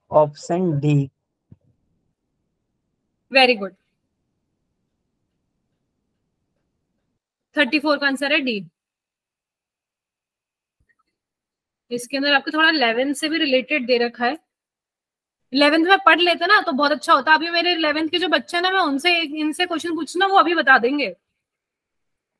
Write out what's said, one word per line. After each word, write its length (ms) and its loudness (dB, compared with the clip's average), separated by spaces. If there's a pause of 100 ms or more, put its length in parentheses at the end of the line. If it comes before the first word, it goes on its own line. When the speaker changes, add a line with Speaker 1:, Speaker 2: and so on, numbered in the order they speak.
(120)
Speaker 1:
ऑप्शन 680 0
D। 300 2 (2250)
Speaker 2:
Very 260 4
good। 160 -10 (3750)
थर्टी 220 0
फ़ोर 180 0
का 100 -4
answer 260 -4
है 60 0
डी। 280 -6 (3250)
इसके 260 -8
अंदर 160 0
आपको 180 -2
थोड़ा 180 2
इलेवेंथ 460 0
से 140 -4
भी 80 -2
related 500 -2
दे 100 2
रखा 280 -4
है। 120 -2 (1160)
इलेवेंथ 320 2
में 140 4
पढ़ 200 4
लेते 260 0
ना 160 4
तो 100 -4
बहुत 200 0
अच्छा 220 0
होता। 200 2
अभी 160 0
मेरे 220 0
इलेवेंथ 380 -2
के 100 -4
जो 80 -2
बच्चे 300 -2
हैं 40 -2
ना, 80 0
मैं 100 0
उनसे, 420 0
इनसे 440 -6
question 300 -6
पूछना, 300 -4
वो 100 0
अभी 200 2
बता 220 4
देंगे। 380 -4 (1200)